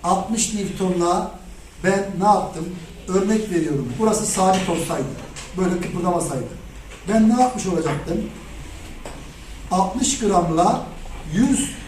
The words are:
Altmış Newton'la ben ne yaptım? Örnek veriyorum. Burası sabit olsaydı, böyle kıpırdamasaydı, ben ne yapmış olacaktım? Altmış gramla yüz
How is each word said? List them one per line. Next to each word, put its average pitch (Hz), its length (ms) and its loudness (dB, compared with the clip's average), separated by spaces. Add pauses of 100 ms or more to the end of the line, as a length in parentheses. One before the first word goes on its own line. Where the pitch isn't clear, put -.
Altmış 190 500 0
Newton'la 185 760 0 (520)
ben 196 220 4 (140)
ne 196 60 2
yaptım? 185 440 2 (380)
Örnek 202 440 2
veriyorum. 147 480 0
Burası 220 260 2
sabit 190 440 4
olsaydı, 151 380 -2 (500)
böyle 180 240 2
kıpırdamasaydı, 151 640 -2 (680)
ben 220 200 6
ne 247 120 6
yapmış 247 240 2
olacaktım? 160 520 0 (1500)
Altmış 185 480 2
gramla 180 680 4 (500)
yüz - 360 4 (160)